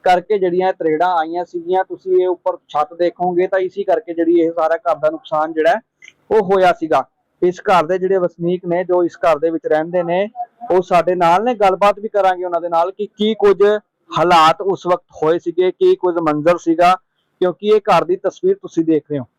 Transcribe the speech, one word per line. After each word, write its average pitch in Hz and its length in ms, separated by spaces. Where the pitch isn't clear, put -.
ਕਰਕੇ 185 340
ਜਿਹੜੀਆਂ 185 340
ਤਰੇੜਾਂ 165 360
ਆਈਆਂ 165 260
ਸੀਗੀਆਂ। 180 400
ਤੁਸੀਂ 190 380
ਇਹ - 60
ਉੱਪਰ 175 280
ਛੱਤ 151 260
ਦੇਖੋਗੇ 175 520
ਤਾਂ 190 120
ਇਸੀ 185 260
ਕਰਕੇ 170 300
ਜਿਹੜੀ 170 260
ਇਹ 165 120
ਸਾਰਾ 165 240
ਘਰ 165 200
ਦਾ 151 140
ਨੁਕਸਾਨ 156 420
ਜਿਹੜਾ 156 180
ਹੈ 214 100
ਉਹ 214 140
ਹੋਇਆ 185 280
ਸੀਗਾ। 156 300
ਇਸ 180 180
ਘਰ 175 260
ਦੇ 185 120
ਜਿਹੜੇ 190 200
ਵਸਨੀਕ 175 480
ਨੇ, 175 180
ਜੋ 180 200
ਇਸ 165 120
ਘਰ 165 220
ਦੇ 165 120
ਵਿੱਚ 160 160
ਰਹਿੰਦੇ 160 360
ਨੇ, 180 260
ਉਹ 180 120
ਸਾਡੇ 180 320
ਨਾਲ 180 300
ਨੇ, 247 100
ਗੱਲਬਾਤ 196 440
ਵੀ 214 100
ਕਰਾਂਗੇ 185 360
ਉਹਨਾਂ 175 160
ਦੇ 170 80
ਨਾਲ 170 220
ਕਿ 208 160
ਕੀ 214 280
ਕੁਝ 196 280
ਹਾਲਾਤ 165 520
ਉਸ 180 240
ਵਕਤ - 360
ਹੋਏ 160 160
ਸੀਗੇ, 175 320
ਕੀ 185 260
ਕੁਝ 180 240
ਮੰਜ਼ਰ 156 380
ਸੀਗਾ, 175 360
ਕਿਉਂਕਿ 185 260
ਇਹ 214 140
ਘਰ 165 240
ਦੀ 180 120
ਤਸਵੀਰ 190 400
ਤੁਸੀਂ 165 280
ਦੇਖ 160 260
ਰਹੇ 147 80
ਹੋ। 120 60